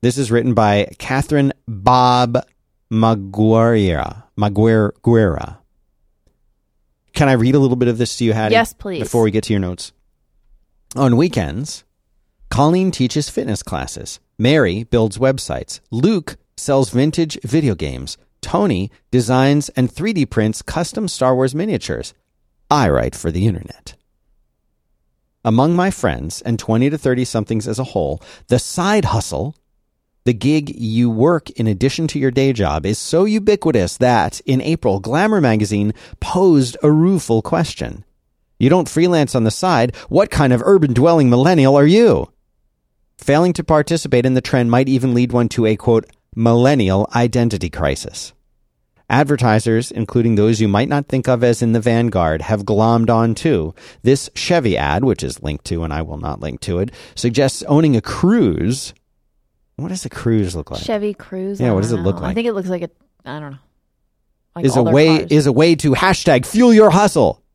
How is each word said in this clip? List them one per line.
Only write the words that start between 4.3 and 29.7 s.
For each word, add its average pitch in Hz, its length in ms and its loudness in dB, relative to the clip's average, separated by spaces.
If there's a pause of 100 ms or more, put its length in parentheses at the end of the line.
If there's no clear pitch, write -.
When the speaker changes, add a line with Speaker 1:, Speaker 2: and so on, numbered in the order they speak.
Speaker 1:
Maguire, 104 680 2
Guerra. 110 560 0 (1600)
Can 147 140 2
I 135 40 4
read 127 240 2
a - 20 6
little 131 180 2
bit 123 120 2
of 113 100 -2
this 117 200 -2
to 120 60 -2
you, 110 80 2
Hattie? 110 200 0
Speaker 2:
Yes, 226 200 2
please. 185 280 -10
Speaker 1:
Before 117 220 -2
we 107 100 2
get 107 120 0
to - 80 -2
your 104 80 2
notes. 90 320 -8 (1000)
On 127 220 2
weekends, 117 680 -2 (680)
Colleen 170 440 2
teaches 135 360 -2
fitness - 360 -6
classes. - 560 -10 (180)
Mary 117 460 0
builds 113 340 0
websites. - 640 -4 (100)
Luke 165 460 -2 (200)
sells 135 340 0
vintage 151 520 -2
video 131 320 0
games. 71 420 -10 (240)
Tony 143 500 -2 (200)
designs 131 600 2
and 127 200 -2
three 233 220 -6
D 165 120 0
prints 110 380 -2
custom 175 460 -6
Star 131 260 0
Wars 127 220 -2
miniatures. 151 580 -6 (560)
I 143 180 2
write 65 280 0
for 85 160 -6
the 90 160 0
internet. - 460 -10 (1500)
Among 127 300 2
my 180 160 0
friends 78 520 -6
and 117 160 -4
twenty 117 300 0
to 147 100 -4
thirty-somethings 117 680 -2
as 110 140 -6
a 131 40 -4
whole, 82 380 -6 (240)
the 123 140 2
side 185 460 -2
hustle, 104 500 -4 (680)